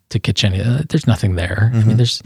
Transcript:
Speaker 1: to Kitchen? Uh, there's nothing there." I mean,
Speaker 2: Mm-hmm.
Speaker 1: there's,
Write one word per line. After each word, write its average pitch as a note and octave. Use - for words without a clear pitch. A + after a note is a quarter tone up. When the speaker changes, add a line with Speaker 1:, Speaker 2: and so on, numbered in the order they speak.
Speaker 1:
to A2+
Kitchen? -
Uh, A#2
there's -
nothing G2+
there." F#2
I A#2+
mean, A2
Speaker 2:
Mm-hmm. A2+
Speaker 1:
there's, A#2+